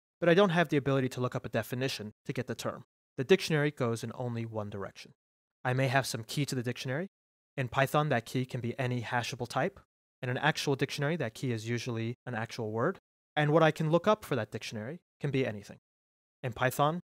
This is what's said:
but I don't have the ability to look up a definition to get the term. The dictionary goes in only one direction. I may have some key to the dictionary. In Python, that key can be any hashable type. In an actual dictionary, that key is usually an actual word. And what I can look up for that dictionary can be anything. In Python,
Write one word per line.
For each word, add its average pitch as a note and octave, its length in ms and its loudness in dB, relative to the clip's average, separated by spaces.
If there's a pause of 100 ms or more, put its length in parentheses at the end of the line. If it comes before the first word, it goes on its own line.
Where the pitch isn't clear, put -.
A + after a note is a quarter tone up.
(220)
but E3+ 80 4
I E3+ 40 8
don't F#3+ 180 8
have E3 180 4
the D3+ 80 2
ability C3+ 320 2
to B2+ 120 -6
look B2 140 -2
up B2 100 -6
a A2+ 40 -10
definition A#2+ 640 -4 (120)
to - 60 -4
get B2 160 -6
the C3+ 80 -6
term. - 300 -6 (320)
The C3+ 80 -4
dictionary D3+ 460 4
goes A#2 320 -2
in A#2 120 -8
only A#2 300 -4
one A2 240 -8
direction. G2 420 -12 (540)
I B2+ 80 2
may C3 160 2
have C3 160 2
some A#2 180 -6
key C#3+ 220 -2
to C#3 100 -4
the B2 80 -2
dictionary. C3 440 -4 (500)
In C3 100 -2
Python, D3 420 2
that A#2+ 160 0
key B2+ 200 -4
can B2 160 -8
be A#2 180 -4
any B2 220 -2
hashable A#2+ 460 -4
type. D3 320 -4 (420)
In B2+ 80 -4
an B2+ 80 -2
actual D3 380 2
dictionary, C#3+ 420 0
that B2 160 -2
key C3 180 -2
is A2 160 -2
usually A#2 480 -2 (100)
an B2 100 -6
actual A2 360 -4
word. B2+ 280 0 (360)
And D3+ 160 4
what D#3+ 120 8
I D#3 80 8
can D#3 200 -2
look E3+ 160 4
up G#3+ 160 4
for - 120 -4
that G#2+ 160 -2
dictionary A#2 480 -8 (200)
can D3 120 -2
be C3 140 2
anything. G#2 340 -8 (640)
In B2 120 -6
Python, D3 540 0